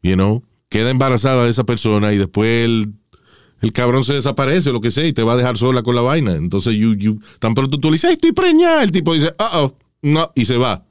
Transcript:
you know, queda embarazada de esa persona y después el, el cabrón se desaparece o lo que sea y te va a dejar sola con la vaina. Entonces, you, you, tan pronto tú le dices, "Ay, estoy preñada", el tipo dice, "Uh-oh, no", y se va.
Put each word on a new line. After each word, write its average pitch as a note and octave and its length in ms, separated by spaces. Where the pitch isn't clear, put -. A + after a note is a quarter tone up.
you F#2 120
know, G2+ 300
queda A2 200
embarazada B2+ 560
de A#2 60
esa A2+ 120
persona G#2+ 500
y G2+ 40
después A2 480
el, G#2+ 280
el A2+ 120
cabrón B2 300
se C#3 100
desaparece C#3 560
o B2+ 40
lo A2+ 80
que A2+ 100
sea D3+ 140
y D#3 80
te A#2 100
va A#2 100
a B2 40
dejar B2 200
sola B2 260
con A#2+ 120
la A#2+ 60
vaina. B2+ 320
Entonces, F2 420
you, A2 200
you, G#2+ 240
tan A2+ 140
pronto C3+ 260
tú D#3 100
le D#3+ 60
dices, E4+ 140
"Ay, F4 60
estoy E4 160
preñada", E4 520
el G3 80
tipo E3 220
dice, D#3+ 260
"Uh-oh, E3+ 360
no", D3+ 340
y A#2+ 100
se B2 120
va. A#2 340